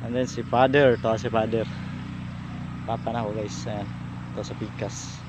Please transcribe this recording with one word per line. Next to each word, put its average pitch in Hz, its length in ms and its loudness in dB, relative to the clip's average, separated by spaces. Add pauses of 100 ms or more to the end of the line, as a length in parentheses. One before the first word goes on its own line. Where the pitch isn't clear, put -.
And 117 80 -4
then 123 160 0
si - 160 -6
father, 131 560 8
to 113 160 2
si 113 160 -2
father. 110 320 2 (1200)
Papa 120 240 -2
na 113 160 0
ako 107 160 -2
guys, 104 240 -4
ayan. 104 240 -4 (480)
To - 80 -4
sa - 160 -8
pikas. - 560 -6 (120)